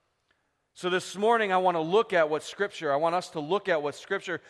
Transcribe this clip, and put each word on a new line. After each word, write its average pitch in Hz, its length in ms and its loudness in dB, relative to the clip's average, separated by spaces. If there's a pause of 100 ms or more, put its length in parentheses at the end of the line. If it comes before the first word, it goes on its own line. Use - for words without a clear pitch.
(720)
So - 160 -4
this 180 260 -2
morning, 214 380 2
I 185 60 4
want 180 180 2
to 160 60 0
look 196 320 2
at 160 160 4
what 151 120 -2
Scripture, 196 480 -4
I 139 60 2
want 165 180 0
us 180 160 -2
to 160 100 -8
look 190 280 -2
at 160 140 2
what 139 120 -4
Scripture 190 560 -6